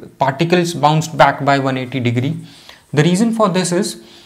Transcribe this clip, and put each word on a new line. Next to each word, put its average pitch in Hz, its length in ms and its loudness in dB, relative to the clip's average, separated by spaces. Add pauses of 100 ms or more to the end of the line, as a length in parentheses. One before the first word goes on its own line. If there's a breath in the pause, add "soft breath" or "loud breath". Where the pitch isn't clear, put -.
(180)
particles 170 560 0
bounced 151 420 0
back 139 280 2
by 139 160 2
one 131 180 -2
eighty 127 220 -6
degree. 123 360 -2 (560 loud breath)
The 147 120 2
reason 190 280 2
for 214 160 2
this 170 220 -2
is 180 320 -4 (240 loud breath)